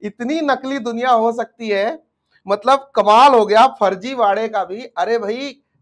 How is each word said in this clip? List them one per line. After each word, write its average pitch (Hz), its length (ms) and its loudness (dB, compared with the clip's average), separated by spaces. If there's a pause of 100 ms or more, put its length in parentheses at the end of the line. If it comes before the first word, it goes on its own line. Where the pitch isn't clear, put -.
इतनी 240 380 -6
नकली 277 380 -4
दुनिया 233 320 -4
हो 233 220 2
सकती 226 360 -10
है, 208 440 -4 (360)
मतलब 240 460 0
कमाल 220 380 6
हो 220 140 4
गया 220 200 4
फर्जीवाड़े 220 840 -2
का 208 160 -4
भी। 202 200 -12
अरे 208 340 -4
भाई, 240 420 -8 (220)